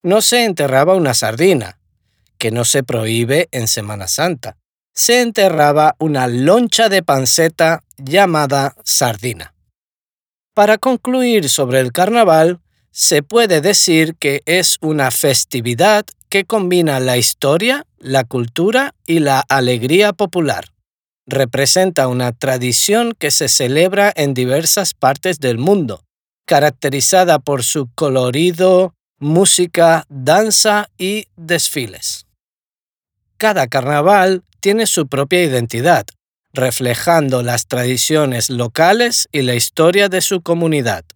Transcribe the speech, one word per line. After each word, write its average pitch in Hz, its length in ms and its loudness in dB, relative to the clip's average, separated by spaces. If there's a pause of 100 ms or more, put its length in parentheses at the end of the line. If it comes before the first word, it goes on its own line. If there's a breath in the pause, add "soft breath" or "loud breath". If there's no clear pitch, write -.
No 202 200 2
se 240 220 2
enterraba 156 500 2
una 147 200 0
sardina, 113 680 0 (580)
que 113 140 -4
no 117 120 -2
se 139 200 0
prohíbe 117 640 -2
en 120 160 -4
Semana 104 400 -6
Santa. 151 500 -6 (380)
Se 240 260 2
enterraba 156 800 2
una 139 300 -2
loncha 202 600 2
de 190 140 0
panceta 160 800 0 (140)
llamada 143 880 0
sardina. 117 680 -4 (1000)
Para 208 240 4
concluir 247 680 0
sobre 131 320 0
el 127 100 -2
carnaval, 175 720 2 (320)
se - 320 0
puede 202 360 2
decir 165 540 2
que 139 320 -4
es 170 340 0
una 151 300 -2
festividad 123 960 0 (220)
que 196 160 -2
combina 180 560 0
la 127 160 0
historia, 185 680 0 (140)
la 135 240 -2
cultura 170 720 -2 (120)
y 165 120 0
la 139 300 2
alegría 135 640 0
popular. 160 600 -4 (540)
Representa 135 800 0
una 123 260 -2
tradición 135 840 -2
que 147 140 -4
se 139 160 -2
celebra 180 680 2
en 143 200 -2
diversas 139 600 -2
partes 151 460 -2
del 120 180 -2
mundo, 143 460 -2 (420)
caracterizada 147 960 2
por 139 240 -4
su 135 300 -4
colorido, 165 1000 0 (240)
música, 165 920 2
danza 202 880 0
y 202 280 -6 (100)
desfiles. 156 920 -6 (1120)
Cada 190 280 0
carnaval 170 760 2 (180)
tiene 208 260 0
su 156 200 -2
propia 139 360 -2
identidad, 127 640 0 (460)
reflejando 127 880 -2
las 120 240 -4
tradiciones 127 840 -2
locales 170 840 0
y 143 100 -2
la 123 120 0
historia 175 540 2
de 185 120 -2
su 185 220 -4
comunidad. 151 640 -2 (120)